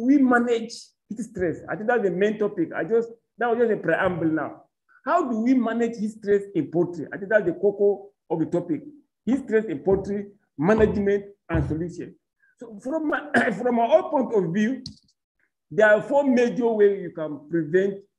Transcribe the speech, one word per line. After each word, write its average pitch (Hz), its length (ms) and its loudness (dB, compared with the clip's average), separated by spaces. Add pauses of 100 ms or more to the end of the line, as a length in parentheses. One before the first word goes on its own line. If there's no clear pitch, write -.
we 277 120 6
manage 240 560 2 (340)
heat 214 120 -10
stress? 180 400 -4 (100)
I 156 60 -6
think 214 120 -6
that's 240 160 2
the 190 80 0
main 208 260 0
topic. 202 380 -2
I 139 80 -4
just, 226 260 0 (280)
that 240 120 -2
was 226 100 2
just 233 120 2
a 196 60 0
preamble 165 500 0
now. 156 360 -4 (420)
How 320 240 2
do 220 100 -2
we 240 140 2
manage 226 440 0
heat 214 140 -4
stress 202 300 0 (120)
in 143 160 -2
poultry? 160 440 -2
I 151 40 -8
think 190 120 -8
that's 214 160 4
the 170 80 -2
cocoa 202 560 0 (200)
of 170 100 -2
the 156 60 -2
topic. 165 360 -4 (440)
Heat 262 200 -2
stress 220 200 0
in 156 140 -6
poultry, 202 480 -2 (300)
management 202 680 2 (240)
and 165 180 0
solution. 160 460 -8 (440)
So 226 260 -18
from 311 240 -4
my, 262 440 0
<clears throat> 190 100 -6
from 240 180 0
our 294 240 4
own - 80 -10
point 262 220 0
of 175 200 0
view, 214 300 0 (880)
there 202 160 4
are 208 140 6
four 277 240 0
major 240 420 2
ways 202 340 4
you 170 100 -10
can 151 380 -10
prevent 170 460 0 (240)